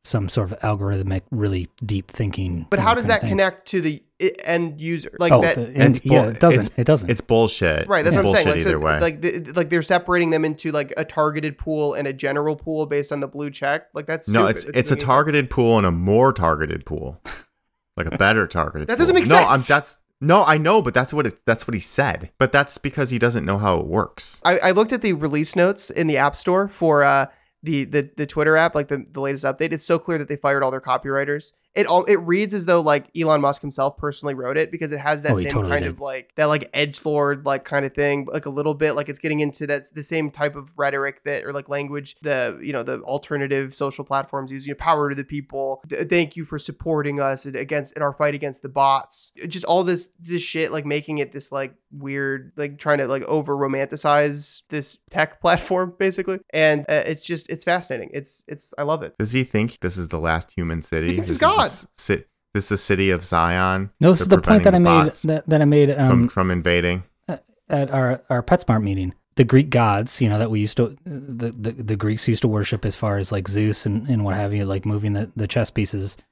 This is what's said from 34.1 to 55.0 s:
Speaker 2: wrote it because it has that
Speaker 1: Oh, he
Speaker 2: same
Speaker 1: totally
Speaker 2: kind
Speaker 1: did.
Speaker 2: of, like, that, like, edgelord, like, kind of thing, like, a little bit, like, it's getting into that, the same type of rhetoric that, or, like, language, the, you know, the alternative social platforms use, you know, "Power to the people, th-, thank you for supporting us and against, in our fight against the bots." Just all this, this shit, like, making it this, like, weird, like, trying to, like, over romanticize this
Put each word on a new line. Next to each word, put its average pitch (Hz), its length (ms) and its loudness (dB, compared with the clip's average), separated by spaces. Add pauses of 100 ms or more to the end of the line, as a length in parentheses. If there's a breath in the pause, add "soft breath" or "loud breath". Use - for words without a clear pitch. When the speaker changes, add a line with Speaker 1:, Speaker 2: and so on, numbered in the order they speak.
Speaker 2:
wrote 131 240 -4
it 160 140 -2
because 160 200 -6
it 147 80 -6
has 147 240 -2
that 147 100 2
Speaker 1:
Oh, - 20 2
he - 80 2
Speaker 2:
same 143 80 -4
Speaker 1:
totally 98 220 -2
Speaker 2:
kind 143 100 0
Speaker 1:
did. - 80 -4
Speaker 2:
of, - 80 -12
like, 131 360 -10
that, 151 100 2
like, 151 260 0
edgelord, 143 720 -2
like, 135 200 -2
kind 139 200 -2
of 135 80 -8
thing, 143 400 0
like, 151 140 -6
a - 20 -10
little 147 240 -2
bit, 151 200 0
like, 143 160 -6
it's 139 100 -12
getting 151 220 -2
into 147 260 -4
that, 143 160 -4 (100)
the 151 80 -14
same 156 300 -4
type 147 240 -4
of 143 200 -18
rhetoric 139 500 -2
that, 143 180 -6
or, 143 100 -10
like, 139 160 -10
language, 143 540 -8
the, 127 400 -2
you 139 100 -6
know, 123 80 -2
the 131 200 -6
alternative 139 760 -4
social 139 280 -6
platforms 135 480 -6
use, 135 140 -12
you 143 80 -8
know, 139 40 -18
"Power 151 320 0
to 143 60 -6
the 139 80 -6
people, 135 640 -8
th-, - 220 -6
thank 175 260 0
you 160 100 -10
for 156 120 -10
supporting 147 600 -4
us 135 260 -4
and 135 100 -10
against, 143 400 -6
in 151 60 -6
our 143 120 -2
fight 147 200 0
against 143 300 -8
the 135 60 -12
bots." 135 600 0 (160)
Just 175 180 -10
all 180 180 2
this, 175 360 -4
this 170 220 -8
shit, 160 300 -4
like, 147 140 -6
making 147 340 -4
it 139 120 -4
this, 139 200 -12
like, 135 240 -8 (160)
weird, 139 640 -6
like, 147 240 -8
trying 147 200 2
to, 131 80 0
like, 135 180 -2
over 143 300 -2
romanticize 147 1120 0
this 147 280 -8 (120)